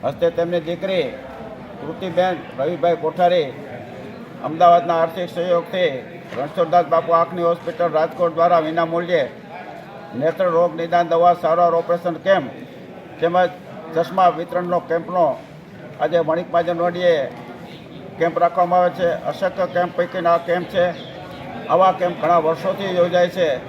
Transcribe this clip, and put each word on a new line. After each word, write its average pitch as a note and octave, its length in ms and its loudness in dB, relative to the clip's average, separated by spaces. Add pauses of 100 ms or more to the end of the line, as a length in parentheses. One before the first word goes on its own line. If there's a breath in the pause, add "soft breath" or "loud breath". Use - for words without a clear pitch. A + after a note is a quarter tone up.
હસ્તે D3+ 260 0
તેમની E3+ 300 0
દીકરી F3 420 -2 (760)
કૃતિબેન F3 560 -2 (220)
રવિભાઈ E3 380 0
કોઠારી D#3+ 560 0 (920)
અમદાવાદના E3+ 560 4
આર્થિક E3+ 300 0
સહયોગથી F3 600 0 (460)
રણછોડદાસ D#3+ 500 2
બાપુ E3 260 2
આંખની E3+ 300 2
હોસ્પિટલ E3+ 460 0
રાજકોટ E3 460 0
દ્વારા E3+ 240 4
વિનામૂલ્યે E3 720 0 (840)
નેત્ર E3 300 0
રોગ E3+ 320 2
નિદાન E3+ 320 0
દવા E3+ 260 6
સારવાર E3+ 400 4
ઓપરેશન E3+ 400 0
કેમ્પ D3+ 360 2 (720)
તેમજ F3 300 2 (440)
ચશ્મા F3 340 2
વિતરણનો F3 520 -2
કેમ્પનો E3 580 0 (640)
આજે D#3 180 2
વણિક E3 340 0
મહાજનવાડીએ E3+ 760 2 (920)
કેમ્પ E3 200 0
રાખવામાં F3 420 4
આવે F3 100 4
છે. E3+ 340 -2
અશક્ય F3+ 420 -2
કેમ્પ F3 300 -2
પૈકીનો F3 340 0
આ E3 80 6
કેમ્પ E3+ 300 -2
છે. F3 160 2 (840)
આવા F#3 240 6
કેમ્પ F3+ 300 -2
ઘણા E3+ 160 4
વર્ષોથી F3+ 580 -2
યોજાય F3 320 4
છે F3+ 200 0 (200)